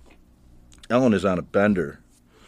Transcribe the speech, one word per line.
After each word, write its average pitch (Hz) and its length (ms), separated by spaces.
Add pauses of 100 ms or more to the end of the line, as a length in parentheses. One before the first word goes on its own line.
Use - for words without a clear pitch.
(920)
Ellen 123 240
is 90 100
on 92 140
a 78 40
bender, 90 580 (480)